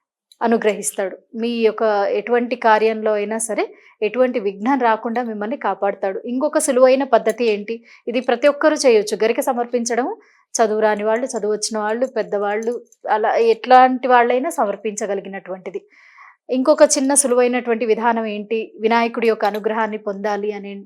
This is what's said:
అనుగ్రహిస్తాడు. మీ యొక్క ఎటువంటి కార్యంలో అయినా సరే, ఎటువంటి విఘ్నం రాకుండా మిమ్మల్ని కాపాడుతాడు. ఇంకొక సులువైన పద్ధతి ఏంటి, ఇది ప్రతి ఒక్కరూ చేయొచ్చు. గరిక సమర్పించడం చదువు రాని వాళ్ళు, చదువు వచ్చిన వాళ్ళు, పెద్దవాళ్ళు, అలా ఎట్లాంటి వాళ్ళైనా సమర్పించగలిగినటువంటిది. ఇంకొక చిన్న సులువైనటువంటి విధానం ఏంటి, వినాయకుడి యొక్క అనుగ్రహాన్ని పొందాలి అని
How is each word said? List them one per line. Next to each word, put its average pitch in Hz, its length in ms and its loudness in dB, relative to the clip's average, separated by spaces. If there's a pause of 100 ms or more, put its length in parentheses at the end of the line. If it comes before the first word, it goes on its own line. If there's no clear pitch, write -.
(420)
అనుగ్రహిస్తాడు. 202 760 -2 (160)
మీ 233 140 -4
యొక్క 226 340 0 (260)
ఎటువంటి 240 480 -2
కార్యంలో 220 560 2
అయినా 208 260 -4
సరే, 240 360 -4 (280)
ఎటువంటి 247 380 0
విఘ్నం 208 400 -2
రాకుండా 233 420 0
మిమ్మల్ని 220 340 -6
కాపాడుతాడు. 196 680 -4
ఇంకొక 285 340 -2
సులువైన 262 460 2
పద్ధతి 226 400 2
ఏంటి, 214 400 -4 (240)
ఇది 247 120 -2
ప్రతి 247 280 0
ఒక్కరూ 294 280 2
చేయొచ్చు. 220 480 2
గరిక 233 160 0
సమర్పించడం 247 760 -4 (340)
చదువు 214 300 0
రాని 214 240 2
వాళ్ళు, 226 220 0
చదువు 214 260 -4
వచ్చిన 214 260 -4
వాళ్ళు, 220 280 -2
పెద్దవాళ్ళు, 214 760 -4 (280)
అలా 214 240 2
ఎట్లాంటి 247 720 4
వాళ్ళైనా 247 420 4
సమర్పించగలిగినటువంటిది. 196 1400 -6 (640)
ఇంకొక 269 320 4
చిన్న 285 320 4
సులువైనటువంటి 247 720 2
విధానం 226 400 0
ఏంటి, 214 540 -6
వినాయకుడి 233 480 2
యొక్క 220 160 0
అనుగ్రహాన్ని 214 540 -2
పొందాలి 208 540 -4
అని 202 320 -12